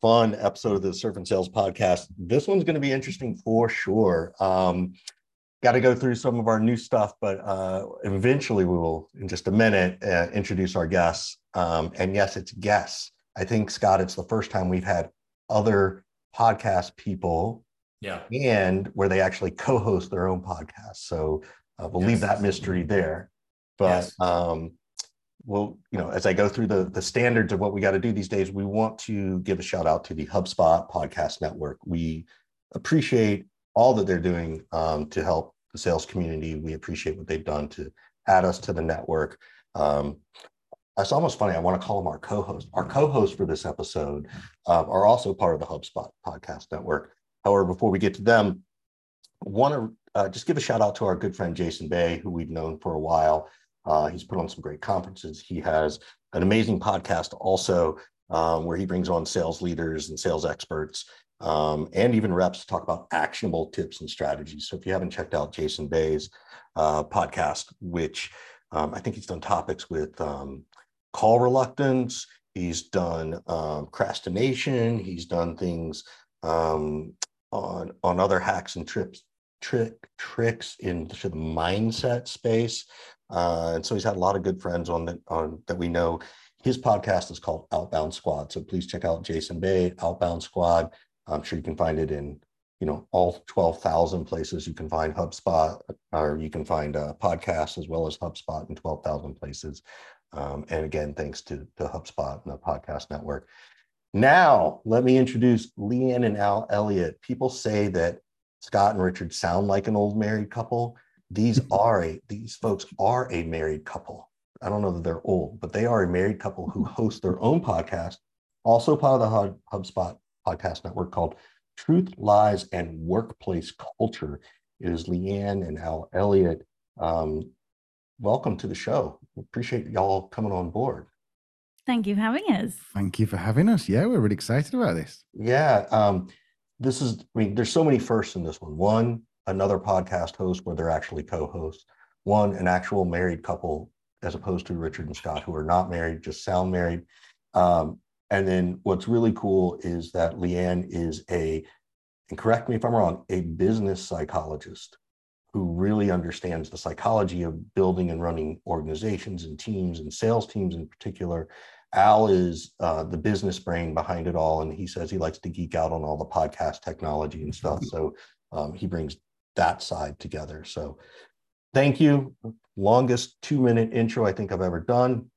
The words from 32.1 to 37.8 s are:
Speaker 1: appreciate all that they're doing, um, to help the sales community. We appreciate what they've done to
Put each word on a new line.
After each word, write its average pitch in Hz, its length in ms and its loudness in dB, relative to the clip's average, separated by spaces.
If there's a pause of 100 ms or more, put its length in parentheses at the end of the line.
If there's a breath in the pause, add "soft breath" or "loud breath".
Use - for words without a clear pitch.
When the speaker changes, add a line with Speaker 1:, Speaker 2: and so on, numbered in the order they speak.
Speaker 1:
appreciate 110 720 2 (300)
all 120 180 8
that 104 140 2
they're 92 120 2
doing, 82 540 -2
um, 80 380 0
to - 120 -4
help 80 320 0 (180)
the - 60 -14
sales - 280 0
community. 80 480 -4
We 78 180 -6
appreciate 80 460 -8
what 80 80 -14
they've 78 180 -4
done 76 260 -4
to - 220 -12 (340 soft breath)